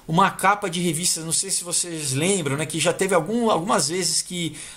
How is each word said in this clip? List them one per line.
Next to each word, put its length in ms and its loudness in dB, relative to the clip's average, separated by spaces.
Uma 240 4
capa 400 2
de 100 -4
revista, 400 0
não 120 -4
sei 180 -2
se 120 -2
vocês 520 -4
lembram, 420 2
né, 80 -2
que 160 -4
já 140 2
teve 200 2
algum, 360 2
algumas 400 2
vezes 320 0
que 340 -4